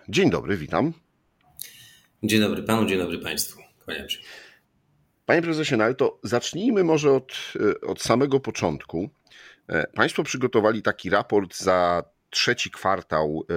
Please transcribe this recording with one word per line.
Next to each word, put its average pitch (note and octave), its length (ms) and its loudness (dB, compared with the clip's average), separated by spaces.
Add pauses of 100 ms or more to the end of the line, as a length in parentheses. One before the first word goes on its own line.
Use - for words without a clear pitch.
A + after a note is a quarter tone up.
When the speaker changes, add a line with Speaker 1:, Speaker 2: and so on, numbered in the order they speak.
Speaker 1:
Dzień D#3 200 2
dobry, F#2 280 0
witam. F2 360 -2 (1300)
Speaker 2:
Dzień G#2+ 180 2
dobry F#2+ 220 0
panu, A2 220 2
dzień F#2 140 0
dobry E2+ 200 -4
państwu. - 420 -8 (240)
Kłaniam D2+ 240 -10
się. - 100 -8 (1080)
Speaker 1:
Panie D3+ 160 4
prezesie, D#3 360 0
no G#2+ 60 4
ale A#2+ 120 2
to - 280 0
zacznijmy F#3 600 0
może D3+ 280 4
od, - 220 0 (500)
e, - 40 -8
od - 140 -4
samego C3 380 2
początku. F#2 720 -4 (580)
E, E2 200 -2
państwo D3+ 360 0
przygotowali A#2 580 2
taki G2+ 280 -4
raport G2+ 480 0
za F2 460 2 (260)
trzeci - 420 -2
kwartał, D#2 720 -2 (120)